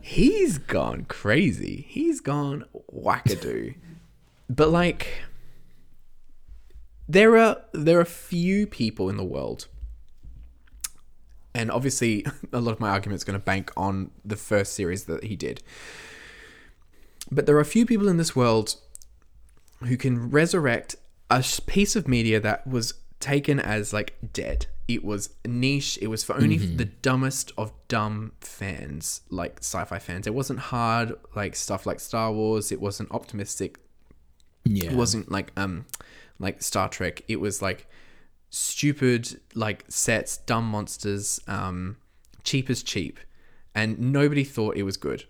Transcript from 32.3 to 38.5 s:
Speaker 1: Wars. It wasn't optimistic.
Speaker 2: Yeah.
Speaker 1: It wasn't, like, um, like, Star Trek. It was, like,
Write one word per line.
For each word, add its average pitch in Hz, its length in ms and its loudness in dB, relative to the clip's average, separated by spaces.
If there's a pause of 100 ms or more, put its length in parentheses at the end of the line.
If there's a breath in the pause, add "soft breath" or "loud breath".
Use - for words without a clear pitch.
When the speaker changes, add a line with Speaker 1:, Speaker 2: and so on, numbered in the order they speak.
Speaker 1:
Wars. 110 400 0
It - 80 -6
wasn't 98 320 -6
optimistic. - 640 -6 (840)
Speaker 2:
Yeah. 101 260 2
Speaker 1:
It 131 60 2
wasn't, 113 340 0
like, 98 260 -4
um, 95 300 -4 (540 loud breath)
like, 98 220 -4
Star 98 260 0
Trek. - 400 -4
It 107 120 -2
was, 98 220 -2
like, 95 260 -4 (600 soft breath)